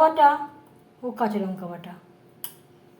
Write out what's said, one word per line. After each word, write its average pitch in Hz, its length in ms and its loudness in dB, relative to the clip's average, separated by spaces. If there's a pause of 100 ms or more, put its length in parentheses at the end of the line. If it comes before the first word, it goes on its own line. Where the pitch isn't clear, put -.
বাটা 320 260 6 (760)
ও - 20 -6 (120)
কাঁচা 208 260 -2
লঙ্কা 185 280 -10
বাটা, 175 220 -16 (1040)